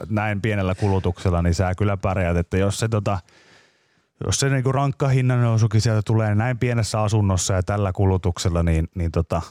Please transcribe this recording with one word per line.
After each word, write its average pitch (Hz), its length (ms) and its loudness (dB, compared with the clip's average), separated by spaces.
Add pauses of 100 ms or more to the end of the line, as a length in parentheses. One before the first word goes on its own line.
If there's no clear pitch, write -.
näin 104 320 -2
pienellä 98 340 0
kulutuksella, 92 680 0
niin 87 120 2
sä 90 200 0
kyllä 101 220 -2
pärjäät, 92 400 0
että 85 200 -2
jos 101 220 0
se 113 100 -2
tota, 104 300 -2 (1080)
jos - 140 -2
se 139 80 0
niinku 131 240 0
rankka 139 360 0
hinnannousukin 120 720 2
sieltä 107 220 0
tulee 110 320 0
näin 117 240 0
pienessä 117 440 0
asunnossa 101 520 2
ja 90 80 0
tällä 101 300 -2
kulutuksella, 90 680 0
niin, 82 320 2
niin 85 180 -4
tota, 82 380 -2